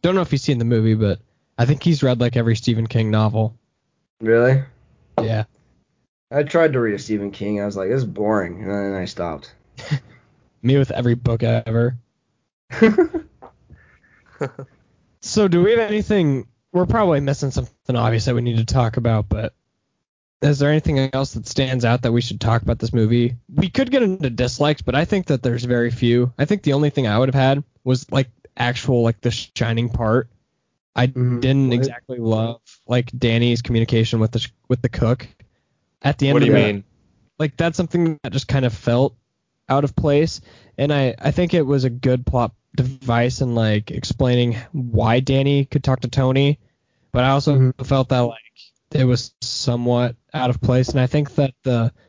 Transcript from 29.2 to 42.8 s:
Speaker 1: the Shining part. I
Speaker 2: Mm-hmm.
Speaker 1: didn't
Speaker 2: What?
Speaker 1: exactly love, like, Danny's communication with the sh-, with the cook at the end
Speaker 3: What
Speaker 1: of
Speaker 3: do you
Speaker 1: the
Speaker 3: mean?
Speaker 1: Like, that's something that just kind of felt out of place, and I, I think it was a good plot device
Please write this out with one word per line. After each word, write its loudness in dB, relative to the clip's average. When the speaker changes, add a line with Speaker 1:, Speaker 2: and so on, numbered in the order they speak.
Speaker 1:
the -2
Shining -4
part. 0
I 2
Speaker 2:
Mm-hmm. -2
Speaker 1:
didn't 2
Speaker 2:
What? 2
Speaker 1:
exactly -4
love, -2
like, -2
Danny's 2
communication 0
with 2
the -2
sh-, -8
with -2
the 0
cook -2
at 0
the 2
end 2
Speaker 3:
What 4
Speaker 1:
of 4
Speaker 3:
do 4
you 6
Speaker 1:
the 2
Speaker 3:
mean? -8
Speaker 1:
Like, -4
that's 0
something 0
that -8
just -4
kind 2
of 0
felt 0
out 2
of -4
place, 0
and 0
I, 0
I -2
think 0
it 2
was 0
a 0
good -2
plot 0
device -2